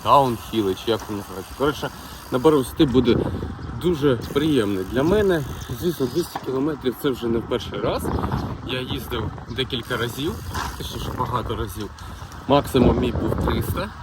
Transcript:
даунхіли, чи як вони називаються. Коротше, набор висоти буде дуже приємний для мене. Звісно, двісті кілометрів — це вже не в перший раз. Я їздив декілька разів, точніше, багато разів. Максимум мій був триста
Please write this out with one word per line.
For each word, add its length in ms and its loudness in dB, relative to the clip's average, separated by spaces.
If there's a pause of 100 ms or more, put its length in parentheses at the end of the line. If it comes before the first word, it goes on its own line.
даунхіли, 720 4
чи 160 -2
як 80 2 (100)
вони 120 -4
називаються. 360 -10
Коротше, 320 0 (420)
набор 240 6
висоти 300 4
буде 320 6 (640)
дуже 340 4
приємний 760 2
для 120 2
мене. 380 4 (400)
Звісно, 240 0
двісті 400 -2
кілометрів — 560 -2
це 80 2
вже 180 -2
не 100 2
в 40 0
перший 380 -4
раз. 240 -2 (640)
Я 140 -4
їздив 500 -4 (180)
декілька 480 -4
разів, 360 -2 (440)
точніше, 320 -6 (100)
багато 360 -2
разів. 340 -6 (580)
Максимум 520 6
мій 120 2
був 340 0
триста 440 0 (140)